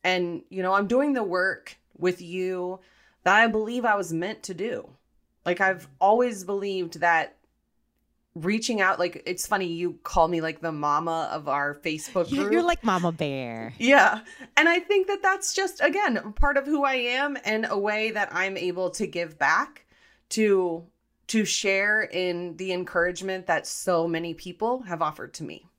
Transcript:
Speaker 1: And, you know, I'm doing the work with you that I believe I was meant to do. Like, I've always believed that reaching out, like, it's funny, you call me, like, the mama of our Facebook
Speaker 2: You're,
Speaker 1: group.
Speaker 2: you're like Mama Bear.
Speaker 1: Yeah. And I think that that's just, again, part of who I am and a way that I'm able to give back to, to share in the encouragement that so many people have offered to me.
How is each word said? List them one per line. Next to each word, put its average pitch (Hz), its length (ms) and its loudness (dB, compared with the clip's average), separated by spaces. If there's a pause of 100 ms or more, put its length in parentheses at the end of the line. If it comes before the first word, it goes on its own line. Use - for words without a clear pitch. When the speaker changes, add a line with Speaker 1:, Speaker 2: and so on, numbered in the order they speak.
Speaker 1:
And, 180 460 -2
you 185 140 -8
know, 185 100 2
I'm 202 140 2
doing 269 260 2
the 240 100 0
work 180 540 -2 (200)
with 180 240 0
you 185 580 -6 (440)
that 196 120 6
I 226 120 6
believe 220 380 -2
I 214 100 4
was 175 160 -4
meant 180 320 -6
to 190 100 -10
do. 180 360 -8 (560)
Like, 180 160 0
I've 190 260 0 (140)
always 214 420 4
believed 190 560 -4
that 165 380 2 (1000)
reaching 214 440 -2
out, 190 200 2
like, 175 260 -2
it's 180 220 -6
funny, 190 180 0
you 170 280 -4 (100)
call 165 240 4
me, 170 140 0
like, 160 200 -6
the 165 100 -4
mama 151 600 0
of 147 160 -6
our 143 280 -2
Facebook 160 540 -4
Speaker 2:
You're, 277 140 -2
Speaker 1:
group. 403 100 0
Speaker 2:
you're 339 100 4
like 339 200 0
Mama 180 280 2
Bear. 123 680 -6
Speaker 1:
Yeah. 226 420 6 (340)
And 320 140 6
I 349 100 4
think 381 280 2
that 403 140 -2
that's 392 320 0
just, 381 300 -2
again, 269 500 0
part 285 240 4
of 269 80 0
who 285 200 0
I 269 100 2
am 254 480 -2
and 220 260 0
a 202 80 0
way 214 340 0
that 214 220 -2
I'm 190 240 -2
able 180 340 -2
to 196 160 -4
give 165 300 -6
back 160 480 0 (440)
to, 185 560 2 (420)
to 220 180 2
share 208 580 2
in 175 540 -4
the 190 140 -6
encouragement 180 760 -2
that 160 200 0
so 170 400 0
many 165 260 -4
people 226 500 -4
have 170 180 -6
offered - 340 -6
to 160 80 -12
me. - 220 -12 (140)